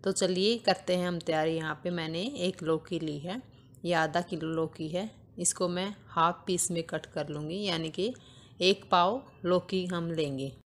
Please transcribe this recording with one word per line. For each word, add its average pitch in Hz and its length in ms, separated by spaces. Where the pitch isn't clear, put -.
तो 190 80
चलिए 190 480
करते 180 360
हैं 180 120
हम 175 120
तैयारी। 160 360
यहाँ 160 280
पे 180 80
मैंने 165 300
एक 180 200
लौकी 160 360
ली 156 220
है, 180 200
ये 175 100
आधा 160 280
किलो 160 280
लौकी 160 380
है। 180 220
इसको 180 320
मैं 185 220
हाफ 170 380
पीस 175 240
में 170 140
कट 160 240
कर 147 200
लूँगी, 156 360
यानी 165 260
कि 208 240
एक 190 300
पाव 190 300
लौकी 180 420
हम 170 240
लेंगे। 139 400